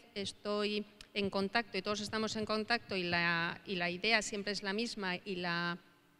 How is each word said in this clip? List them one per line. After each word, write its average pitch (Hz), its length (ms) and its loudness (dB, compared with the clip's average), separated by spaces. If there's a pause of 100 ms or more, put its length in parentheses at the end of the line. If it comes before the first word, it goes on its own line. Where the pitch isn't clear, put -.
(140)
estoy 208 720 -2 (280)
en 202 160 0
contacto 196 480 0
y 190 40 2
todos 208 200 0
estamos 214 340 0
en 220 100 0
contacto 214 520 0
y 180 60 0
la, 170 600 2
y 190 100 -2
la 175 140 0
idea 214 320 4
siempre 208 300 -4
es 190 120 -4
la 196 100 0
misma 202 420 -2
y 180 220 -6
la 175 400 0 (420)